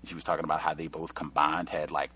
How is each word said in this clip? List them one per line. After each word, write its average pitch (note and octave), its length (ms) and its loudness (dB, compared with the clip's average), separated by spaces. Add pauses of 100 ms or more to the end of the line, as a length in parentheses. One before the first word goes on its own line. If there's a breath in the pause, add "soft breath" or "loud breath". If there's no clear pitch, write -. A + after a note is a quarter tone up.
And - 80 -12
she F2 60 -8
was D#2+ 100 -8
talking D#2+ 180 2
about D#2 160 2
how D#2 140 2
they D#2+ 140 -4
both D#2+ 280 -6
combined D2+ 540 2
had, D2+ 200 0
like, C#2+ 260 0